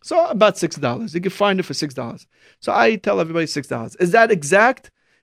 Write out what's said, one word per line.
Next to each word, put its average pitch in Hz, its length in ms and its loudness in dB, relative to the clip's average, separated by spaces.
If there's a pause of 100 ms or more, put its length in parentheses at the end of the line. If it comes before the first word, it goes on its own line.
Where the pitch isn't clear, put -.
So 339 240 0
about 208 320 2
six - 200 -4
dollars. 143 360 -6
You 175 80 -6
can 185 80 -4
find 196 300 0
it 175 40 -2
for 139 120 -10
six 147 180 -6
dollars. 120 320 -10 (360)
So - 120 -4
I 226 220 4
tell 196 240 -2
everybody 165 260 -2
six 143 220 -6
dollars. 117 300 -8
Is 175 140 2
that 226 200 4
exact? 196 580 2 (340)